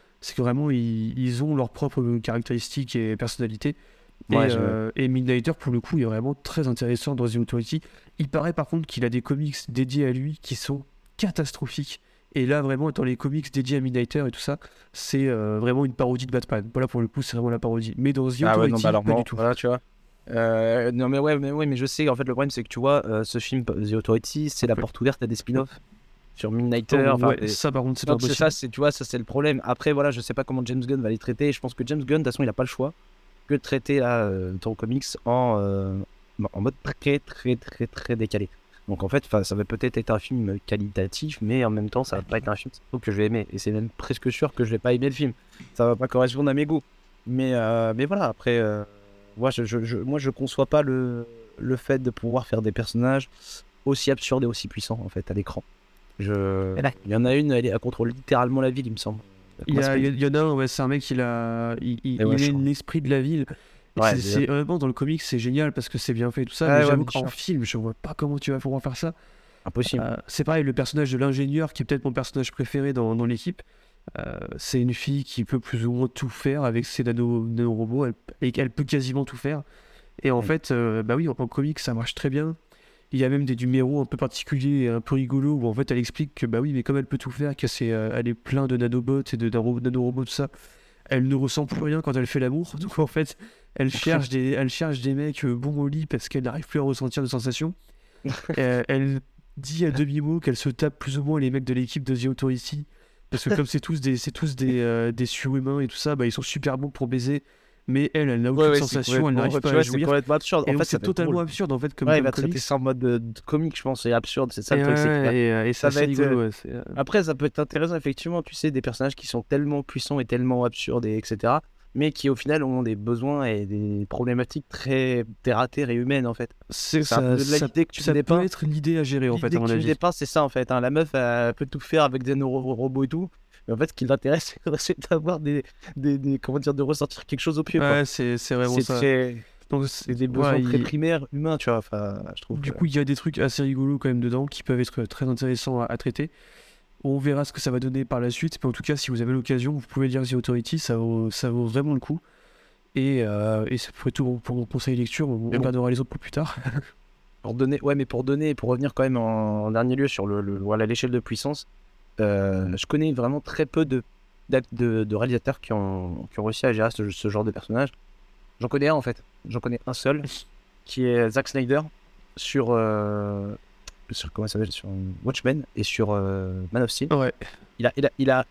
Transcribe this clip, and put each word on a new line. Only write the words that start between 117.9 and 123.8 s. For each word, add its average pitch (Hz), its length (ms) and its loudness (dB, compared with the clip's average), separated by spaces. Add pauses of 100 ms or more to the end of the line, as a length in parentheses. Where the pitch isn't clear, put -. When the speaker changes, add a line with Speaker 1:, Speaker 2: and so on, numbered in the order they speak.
Speaker 2:
effectivement, 165 440 -2
tu - 140 -10
sais, 156 160 0
des 131 100 0
personnages 135 340 -2
qui - 120 -16
sont 120 140 -4
tellement 143 420 0
puissants 139 380 -4
et 120 40 -2
tellement 123 380 2
absurdes, 120 420 -2
et 110 120 0
et 113 80 -2
cetera, 117 360 0 (340)
mais 143 180 2
qui, - 160 0
au 131 80 4
final, 151 260 0
ont 127 200 0
des 110 120 0
besoins 120 480 -2
et 107 220 0
des 104 420 -2